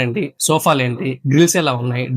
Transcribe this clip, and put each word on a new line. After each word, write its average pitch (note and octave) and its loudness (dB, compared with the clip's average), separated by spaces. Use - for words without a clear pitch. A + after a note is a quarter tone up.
ఏంటి, A#2+ -4
సోఫాలు D#3 2
ఏంటి, B2 -4
గ్రిల్స్ E3 4
ఎలా D3 0
ఉన్నాయి, B2 -2